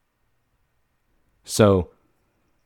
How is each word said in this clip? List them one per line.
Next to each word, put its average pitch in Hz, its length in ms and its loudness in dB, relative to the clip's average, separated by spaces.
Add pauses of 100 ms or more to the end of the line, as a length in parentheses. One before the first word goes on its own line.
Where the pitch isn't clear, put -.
(1400)
So, 98 460 -2 (760)